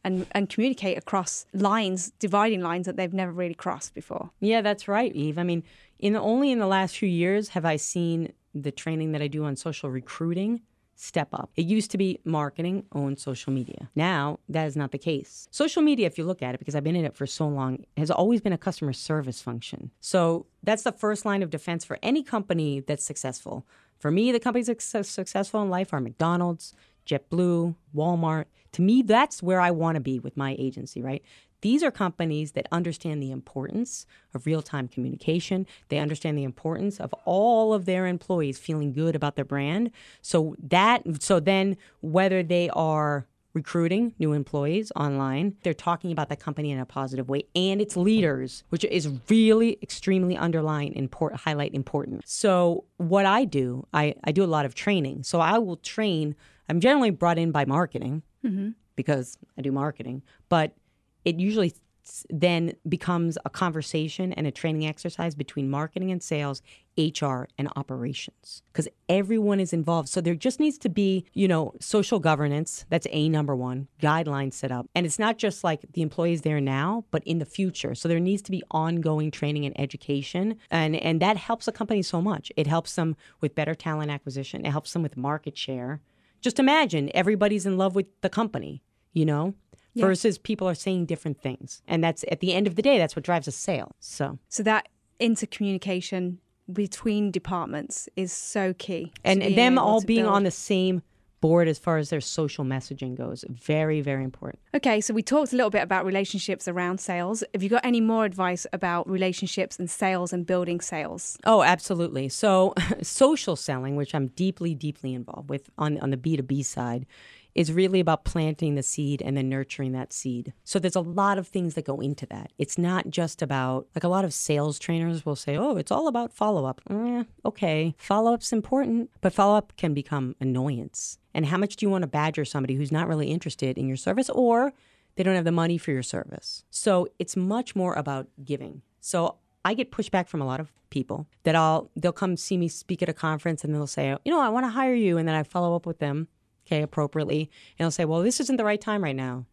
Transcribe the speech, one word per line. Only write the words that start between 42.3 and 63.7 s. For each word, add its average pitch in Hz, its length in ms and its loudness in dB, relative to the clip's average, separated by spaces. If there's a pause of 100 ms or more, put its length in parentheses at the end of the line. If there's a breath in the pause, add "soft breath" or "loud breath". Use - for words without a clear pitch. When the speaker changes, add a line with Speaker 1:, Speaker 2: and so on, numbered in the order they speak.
Speaker 2:
they 175 260 2
are 151 560 0 (280)
recruiting 175 680 0
new 156 120 2
employees 147 640 0
online, 143 680 0
they're 170 100 0
talking 170 400 -2
about 151 160 -2
the 147 80 -4
company 147 340 -4
in 135 80 -2
a 127 60 -4
positive 131 420 -6
way 139 160 -2 (120)
and 190 260 2
its 208 160 -2
leaders, 175 720 2
which 170 160 0
is 151 240 0 (180)
really 220 540 6
extremely 185 560 2
underline 156 560 0
import-, 143 420 -4
highlight 147 380 -2
important. - 520 -4
So 180 600 2 (120)
what 190 280 4
I 214 180 6
do, 131 500 0
I, 151 200 2 (100)
I 151 80 0
do 185 120 4
a - 20 4
lot 151 200 2
of 131 100 -6
training. 143 480 0
So 165 180 0
I 180 160 4
will 180 200 0
train, 156 580 -2 (340 soft breath)
I'm 165 100 2
generally 247 300 6
brought 170 300 2
in 165 120 2
by 143 140 2
marketing 147 560 0 (200)
Speaker 1:
Mm-hmm. 202 280 -2 (260)
Speaker 2:
because 131 420 -2 (200)
I 135 40 -10
do 135 80 -2
marketing, 135 540 -4 (240 soft breath)
but 160 240 2 (540)
it 170 160 2
usually 202 320 2 (320)
s-, - 240 -16
then 170 440 2 (140)
becomes 165 560 0
a 151 60 -6
conversation 160 840 -2